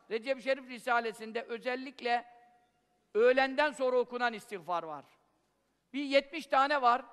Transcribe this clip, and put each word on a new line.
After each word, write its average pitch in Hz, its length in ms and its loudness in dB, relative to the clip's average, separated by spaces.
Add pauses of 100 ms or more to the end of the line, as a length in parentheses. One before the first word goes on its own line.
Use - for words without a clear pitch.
Recep 233 320 -2
Şerif 269 280 -2
Risalesi'nde 226 720 -2
özellikle 240 840 -4 (880)
öğlenden 262 580 4
sonra 254 260 0
okunan 240 360 -2
istiğfar 175 500 -6
var. 147 220 -12 (880)
Bir 277 100 -6
yetmiş 277 440 0
tane 277 340 2
var. 247 200 4 (100)